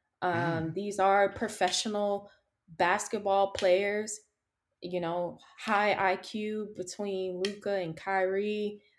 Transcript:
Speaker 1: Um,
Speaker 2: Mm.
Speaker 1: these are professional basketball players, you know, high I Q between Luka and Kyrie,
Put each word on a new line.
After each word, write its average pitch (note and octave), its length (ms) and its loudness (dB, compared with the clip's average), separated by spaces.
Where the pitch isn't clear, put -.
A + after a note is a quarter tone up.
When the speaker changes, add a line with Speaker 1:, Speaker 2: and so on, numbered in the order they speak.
Speaker 1:
Um, F3+ 100 0
Speaker 2:
Mm. E3 420 0
Speaker 1:
these G3+ 260 -6
are G3 340 6
professional G3+ 960 -2
basketball G3 720 2
players, G3+ 720 2
you F3 200 -4
know, E3+ 360 -4
high G#3 400 2
I F#3+ 160 4
Q G#3+ 640 -6
between F#3 640 -4
Luka G3+ 300 -4
and E3+ 240 -4
Kyrie, G3+ 840 -2